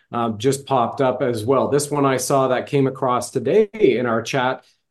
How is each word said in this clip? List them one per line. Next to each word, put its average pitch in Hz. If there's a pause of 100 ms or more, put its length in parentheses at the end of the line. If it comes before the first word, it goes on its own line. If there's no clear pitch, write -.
(100)
uh, 117
just 131
popped 120
up 127
as 117
well. 120
This 139
one 143
I 131
saw 131
that 123
came 135
across 123
today 170
in 127
our 113
chat 127 (260)